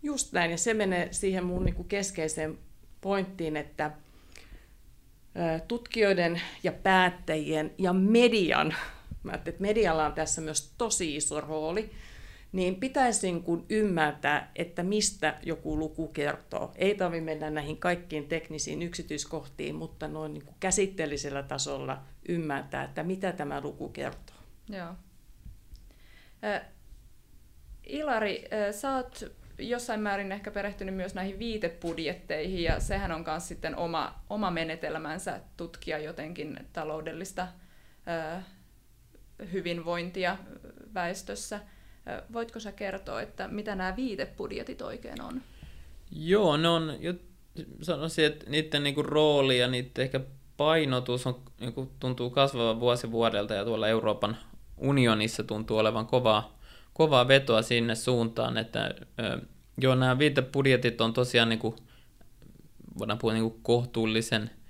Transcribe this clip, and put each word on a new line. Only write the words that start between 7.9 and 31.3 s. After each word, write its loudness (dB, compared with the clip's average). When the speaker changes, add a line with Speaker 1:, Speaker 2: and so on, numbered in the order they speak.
Speaker 1:
median, 6
mä -8
ajattelin, -6
että -6
medialla 4
on 0
tässä -2
myös -4
tosi 0
iso -2
rooli, -2
niin 2
pitäisi 2
niinku -2
ymmärtää, 2
että -4
mistä 0
joku -4
luku -4
kertoo. -4
Ei 2
tarvi -2
mennä -4
näihin -4
kaikkiin -2
teknisiin -4
yksityiskohtiin, -6
mutta -8
noin -6
niinku -14
käsitteellisellä -2
tasolla -6
ymmärtää, -2
että -6
mitä -2
tämä -4
luku -8
kertoo. -10
Speaker 2:
Joo. -10
Ö, -2
Ilari, -2
ö, -6
sä -2
oot -6
jossain -4
määrin -2
ehkä -8
perehtynyt -6
myös -6
näihin -6